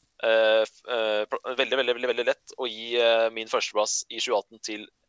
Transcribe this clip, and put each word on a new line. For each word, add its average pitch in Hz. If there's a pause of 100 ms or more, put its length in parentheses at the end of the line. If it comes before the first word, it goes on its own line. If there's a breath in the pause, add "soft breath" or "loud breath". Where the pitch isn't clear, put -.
(200)
eh, 110
f-, -
eh, 110
pl-, - (160)
veldig, 127
veldig, 123
veldig, 123
veldig 120
lett -
å 127
gi, 113
eh, 113
min 113
førsteplass 107
i 113
tjueatten 110
til, 107 (200)